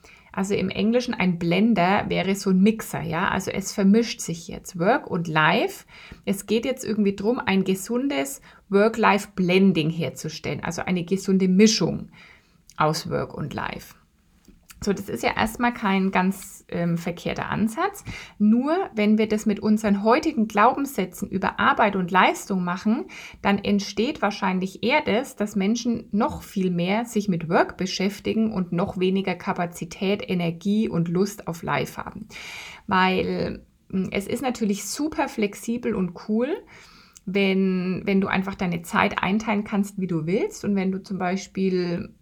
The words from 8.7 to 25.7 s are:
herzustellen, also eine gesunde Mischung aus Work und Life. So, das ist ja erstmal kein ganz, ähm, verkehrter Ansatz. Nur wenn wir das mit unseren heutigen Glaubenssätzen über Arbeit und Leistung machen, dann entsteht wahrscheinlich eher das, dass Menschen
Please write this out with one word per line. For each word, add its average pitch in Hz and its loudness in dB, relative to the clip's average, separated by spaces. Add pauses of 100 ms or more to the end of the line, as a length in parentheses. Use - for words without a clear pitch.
herzustellen, 160 -6
also 170 -4
eine 180 -2
gesunde 190 2
Mischung 185 4 (640)
aus 156 0
Work 139 -4
und 147 -8
Life. - -10 (880)
So, 202 0
das 196 -8
ist - -6
ja - 0
erstmal 240 0
kein 190 0
ganz, 190 -2
ähm, 170 -2
verkehrter - -6
Ansatz. 320 -2 (340)
Nur 240 4 (180)
wenn 214 4
wir 214 2
das 214 -2
mit 202 0
unseren 214 2
heutigen 233 2
Glaubenssätzen 220 2
über 190 -2
Arbeit 214 2
und 180 -2
Leistung 196 2
machen, 208 -2 (360)
dann 202 2
entsteht 202 -2
wahrscheinlich 190 -2
eher 285 2
das, 240 -2
dass 208 -4
Menschen 226 0